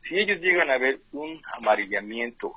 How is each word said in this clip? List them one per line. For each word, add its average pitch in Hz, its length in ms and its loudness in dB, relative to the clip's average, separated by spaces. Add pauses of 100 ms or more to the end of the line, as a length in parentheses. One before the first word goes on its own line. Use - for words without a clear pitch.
si 170 100 -2
ellos 202 220 2
llegan 175 300 2
a 131 80 4
ver 131 220 2 (120)
un 156 300 -10 (160)
amarillamiento 107 1000 -2